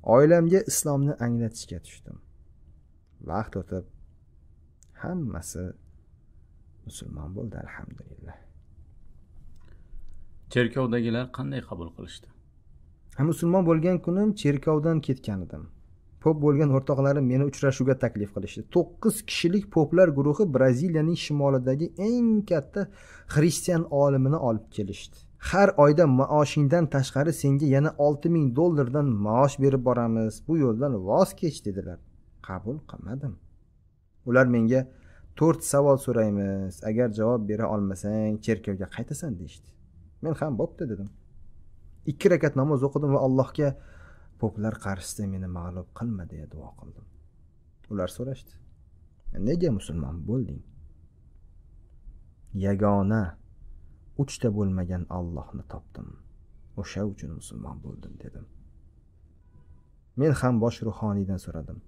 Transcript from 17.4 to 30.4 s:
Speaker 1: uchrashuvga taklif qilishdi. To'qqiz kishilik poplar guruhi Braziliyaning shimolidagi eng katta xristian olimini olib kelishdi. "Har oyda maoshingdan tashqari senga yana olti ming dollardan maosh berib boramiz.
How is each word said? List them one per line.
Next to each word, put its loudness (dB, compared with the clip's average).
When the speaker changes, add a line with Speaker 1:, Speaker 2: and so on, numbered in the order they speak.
Speaker 1:
uchrashuvga 2
taklif -2
qilishdi. -8
To'qqiz 2
kishilik 0
poplar 6
guruhi 2
Braziliyaning 4
shimolidagi 0
eng 2
katta -2
xristian 2
olimini 4
olib -2
kelishdi. -8
"Har 4
oyda 8
maoshingdan 4
tashqari 0
senga 2
yana 4
olti 2
ming 4
dollardan 2
maosh 4
berib 4
boramiz. 0